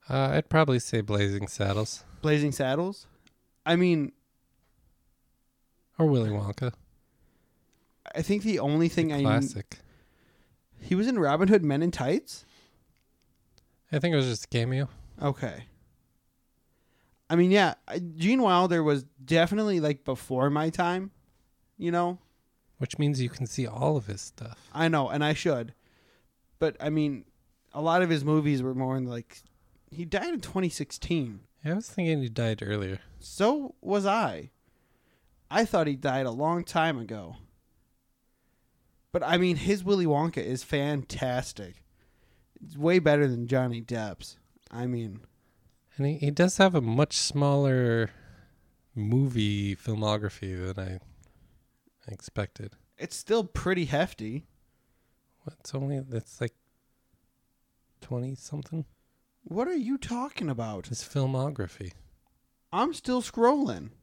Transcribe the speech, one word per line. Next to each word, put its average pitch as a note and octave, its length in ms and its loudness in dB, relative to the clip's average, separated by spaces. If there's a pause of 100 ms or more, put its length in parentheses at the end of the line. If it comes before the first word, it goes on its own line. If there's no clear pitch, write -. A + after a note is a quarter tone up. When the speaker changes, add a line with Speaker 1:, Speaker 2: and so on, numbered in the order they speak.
Speaker 1:
Uh, C3+ 240 0
I'd D#3 160 0
probably D3 300 4
say - 200 -2
Blazing G2+ 480 0
Saddles. G2+ 560 -2 (180)
Speaker 2:
Blazing D3+ 300 2
Saddles? C#3+ 560 -2 (580)
I E3+ 120 4
mean E3+ 340 4 (1900)
Speaker 1:
Or D#3+ 100 4
Willy A#2+ 220 4
Wonka. G#2 440 -4 (1400)
Speaker 2:
I D#3+ 80 -4
think G3 220 0
the G#3 160 0
only D3+ 300 2
thing E3 200 0
Speaker 1:
The D3+ 40 -4
Speaker 2:
I C#3+ 100 -2
kn- C3+ 160 4
Speaker 1:
classic. - 380 -6 (1040)
Speaker 2:
He - 120 -2
was G3+ 140 2
in C4 100 0
Robin D#3+ 300 2
Hood G3 160 6
Men D3 180 2
in E3+ 100 2
Tights? - 520 -4 (1500)
Speaker 1:
I D3+ 100 -2
think E3+ 120 0
it D#3 60 4
was C3 100 4
just A#2 160 -4
a - 60 -18
cameo. B2+ 400 0 (320)
Speaker 2:
Okay. C3+ 460 -6 (1600)
I E3 80 4
mean, F3+ 140 6
yeah, G3 240 6 (120)
I, D3 120 -6
Gene F3 420 0
Wilder F3+ 420 4
was C#3+ 220 2 (180)
definitely, F3 560 2
like, D3+ 240 0
before C3 460 0
my D3+ 200 0
time, F3+ 420 -2 (680)
you E3+ 140 -4
know? F3 280 0 (580)
Speaker 1:
Which - 220 -6
means C#3+ 220 2
you A#2+ 80 0
can B2 180 -8
see B2+ 180 -4
all B2+ 300 -2
of A2+ 120 -4
his G2+ 120 -8
stuff. - 540 -16
Speaker 2:
I D#3+ 160 2
know, D3 180 2
and D3 160 0
I D3+ 100 2
should. B2+ 400 -2 (840)
But, D#3 200 0
I D3+ 120 -2
mean, D3 340 0 (480)
a D3 80 -6
lot E3 220 4
of E3 80 2
his D3+ 120 2
movies D3 380 2
were C3 140 -2
more C3 200 -2
in, C3 120 -2
like, A#2+ 340 -10 (480)
he E3 160 -8
died G3+ 260 -2
in C#4+ 100 -4
twenty F#3+ 280 -2
sixteen. C3+ 680 -4 (260)
Speaker 1:
Yeah, D3+ 60 -2
I F3 40 0
was G#3+ 140 -6
thinking D#3+ 320 0
he B2 80 -2
died A2 340 -2
earlier. G2 360 -2 (200)
Speaker 2:
So C4 640 0
was G3 240 0
I. E3+ 460 -2 (1000)
I G#3+ 160 2
thought F3 220 2
he C#3+ 80 -2
died C3+ 320 0
a A#2+ 40 -4
long D#3 320 -2
time D#3+ 360 0
ago. G#2 380 -10 (1700)
But, F3+ 120 -2
I D#3+ 140 2
mean, F3+ 180 4
his F3+ 280 0
Willy F#3+ 220 2
Wonka D#3 320 2
is B2 260 -4
fantastic. B2+ 1200 -4 (800)
It's D#3 140 -16
way E3 220 6
better D3 280 6
than A#2+ 200 -2
Johnny B2 340 0
Depp's. A2 560 -8 (320)
I A#2+ 160 -8
mean A2+ 360 -6 (760)
Speaker 1:
And C#3 80 -2
he, C#3+ 120 0
he C#3+ 140 0
does F3 260 2
have F#3+ 180 6
a D3 60 4
much A#2+ 360 2
smaller C3 920 2 (840)
movie G#2+ 840 0
filmography G#2 1000 -4
than F#2+ 240 -8 (1080)
I A2+ 40 -12
expected. - 600 -10 (260)
Speaker 2:
It's - 160 -10
still A3 280 -2
pretty F3+ 420 -2
hefty. C#3 600 -4 (960)
Speaker 1:
What, - 160 -14
it's - 140 -18
only, C#3 260 -4 (120)
it's - 280 -8
like A#2+ 140 -4 (1500)
twenty B2+ 360 -6
something? D3 500 -8 (580)
Speaker 2:
What G#3+ 240 -4
are F4+ 80 -2
you C4+ 220 -2
talking A#3+ 540 -6
about? A2 360 -6
Speaker 1:
His A#2+ 140 -8
filmography. C3 920 -4 (800)
Speaker 2:
I'm B3+ 220 0
still B3+ 300 -2
scrolling. A#3 680 2 (140)